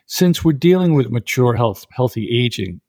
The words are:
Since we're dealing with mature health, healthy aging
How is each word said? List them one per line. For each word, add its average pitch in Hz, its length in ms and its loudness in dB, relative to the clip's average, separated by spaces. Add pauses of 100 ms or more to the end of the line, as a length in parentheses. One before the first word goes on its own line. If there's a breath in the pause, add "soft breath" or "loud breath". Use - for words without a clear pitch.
Since - 380 0
we're 165 80 4
dealing 170 420 2
with 131 180 0
mature 120 420 0
health, 110 380 -2
healthy 113 360 -4 (160)
aging 95 440 -6